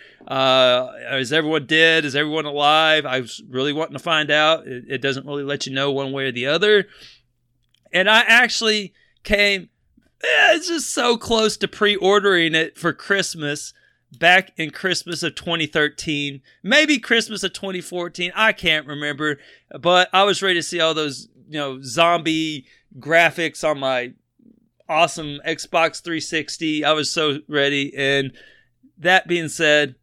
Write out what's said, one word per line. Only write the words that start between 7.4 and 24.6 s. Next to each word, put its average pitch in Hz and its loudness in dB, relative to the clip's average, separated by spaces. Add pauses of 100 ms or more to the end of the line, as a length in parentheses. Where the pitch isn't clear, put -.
And 185 2
I 220 6
actually 220 2 (300)
came, 202 2 (560)
eh, 381 4
it's 330 -6
just 330 -4
so 240 0
close 220 0
to 190 -2
pre-ordering 196 2
it 160 -2
for 170 -2
Christmas, - -4 (460)
back 185 4
in 160 -6
Christmas 170 -6
of 165 -6
twenty 165 -4
thirteen, 147 -4 (180)
maybe 294 2
Christmas 220 -2
of 185 -6
twenty 190 -8
fourteen. 175 -8
I 220 2
can't 156 -2
remember, 147 -4 (420)
but 180 4
I 190 4
was 202 0
ready 190 0
to 170 -2
see 175 -6
all 160 2
those, 151 -6 (200)
you 151 -14
know, 135 -6
zombie 160 0 (320)
graphics 160 2
on 156 0
my 127 -4 (760)